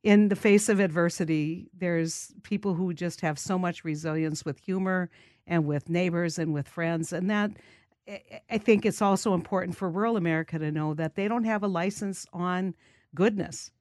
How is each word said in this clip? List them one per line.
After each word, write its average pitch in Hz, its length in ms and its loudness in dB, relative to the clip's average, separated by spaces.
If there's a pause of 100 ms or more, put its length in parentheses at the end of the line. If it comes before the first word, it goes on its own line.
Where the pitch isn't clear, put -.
in 208 240 8
the 196 80 2
face 208 340 6
of 196 100 4
adversity, 165 880 0 (100)
there's 170 560 -4 (100)
people 202 320 -2
who 180 180 -2
just 170 280 -6
have 156 180 -2
so 185 180 -2
much 175 280 -4
resilience 156 600 -2
with 143 140 -6
humor 185 500 -2 (380)
and 165 180 2
with 147 240 -2
neighbors 170 480 0
and 160 160 -2
with 143 140 -4
friends. 165 460 -4
And 180 160 -2
that, 208 220 0 (560)
I, 202 140 -14 (300)
I 226 60 -2
think 214 280 4
it's 202 160 0
also 202 320 2
important 180 440 -2
for - 120 -4
rural 214 280 0
America 165 420 -2
to 151 120 -4
know 156 240 -2
that 160 200 -4
they 202 120 -2
don't 226 180 0
have 214 180 0
a 208 40 -2
license 190 680 -4
on 180 420 -2 (400)
goodness. 190 640 -2